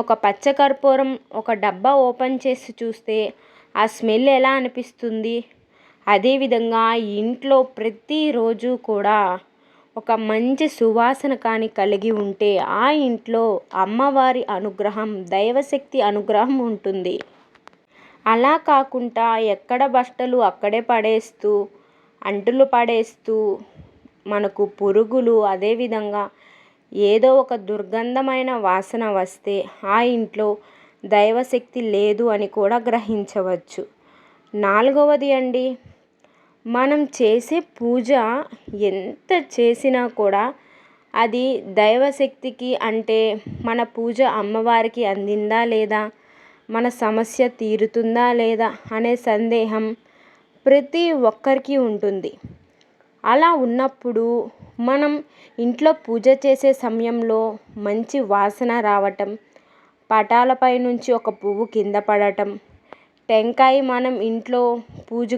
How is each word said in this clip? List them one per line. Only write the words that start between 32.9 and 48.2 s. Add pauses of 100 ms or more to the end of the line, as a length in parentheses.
నాలుగవది (100)
అండి, (960)
మనం (160)
చేసే (180)
పూజ (800)
ఎంత (220)
చేసినా (140)
కూడా (720)
అది (340)
దైవశక్తికి, (180)
అంటే (520)
మన (160)
పూజ (220)
అమ్మవారికి (100)
అందిందా (120)
లేదా, (640)
మన (160)
సమస్య (140)
తీరుతుందా (140)